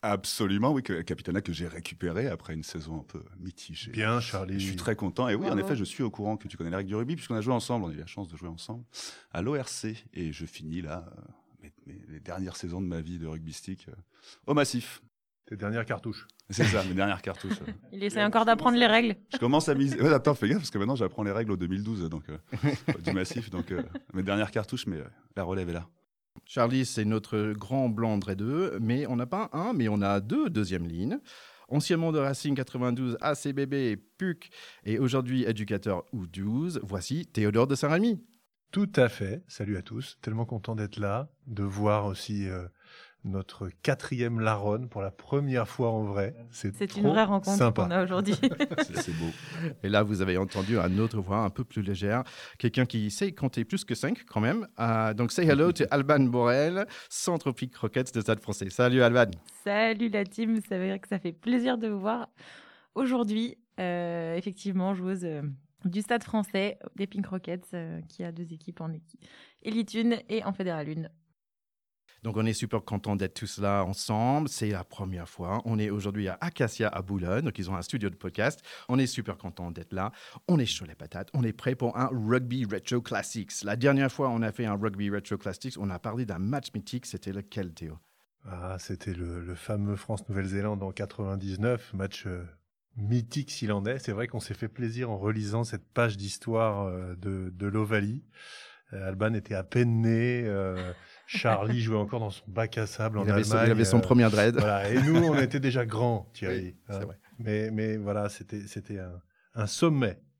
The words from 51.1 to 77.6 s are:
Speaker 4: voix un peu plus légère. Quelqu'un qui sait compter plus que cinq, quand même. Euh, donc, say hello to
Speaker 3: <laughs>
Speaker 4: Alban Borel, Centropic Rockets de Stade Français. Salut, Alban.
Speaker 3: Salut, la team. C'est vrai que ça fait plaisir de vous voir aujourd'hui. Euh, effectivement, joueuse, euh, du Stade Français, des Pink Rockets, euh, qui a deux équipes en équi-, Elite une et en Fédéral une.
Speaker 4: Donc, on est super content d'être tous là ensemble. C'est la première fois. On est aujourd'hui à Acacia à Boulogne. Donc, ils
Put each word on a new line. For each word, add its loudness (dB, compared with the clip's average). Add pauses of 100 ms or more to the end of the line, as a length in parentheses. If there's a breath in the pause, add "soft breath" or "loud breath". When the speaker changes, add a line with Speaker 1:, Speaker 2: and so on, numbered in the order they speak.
Speaker 4:
voix 0
un 2
peu -6
plus -6
légère. 0 (360 loud breath)
Quelqu'un 4
qui 0
sait -2
compter -2
plus -2
que -4
cinq, -2
quand -2
même. 2 (100)
Euh, 2
donc, 0
say 4
hello 6
to 2
Speaker 3:
<laughs> 0
Speaker 4:
Alban 6
Borel, 4 (220 loud breath)
Centropic -2
Rockets -2
de 0
Stade 2
Français. -6
Salut, 6
Alban. 8 (340)
Speaker 3:
Salut, 2
la 0
team. 0
C'est -2
vrai -2
que -20
ça -2
fait -4
plaisir 0
de -2
vous -2
voir -2 (640 loud breath)
aujourd'hui. 0 (240)
Euh, -2
effectivement, -2
joueuse, -4
euh, -4 (420)
du 0
Stade 0
Français, -2 (160)
des -4
Pink -4
Rockets, -6
euh, -8
qui -12
a -8
deux -10
équipes -14
en -6
équi-, -16 (420 loud breath)
Elite -2
une 2 (100)
et 0
en -2
Fédéral -2
une. -6 (1120 soft breath)
Speaker 4:
Donc, -4
on 2
est 4
super 0
content -2
d'être -2
tous -8
là 4
ensemble. 0
C'est -2
la -4
première -8
fois. -4
On 2
est 2
aujourd'hui -2
à -4
Acacia 0
à -4
Boulogne. 0
Donc, -4
ils -4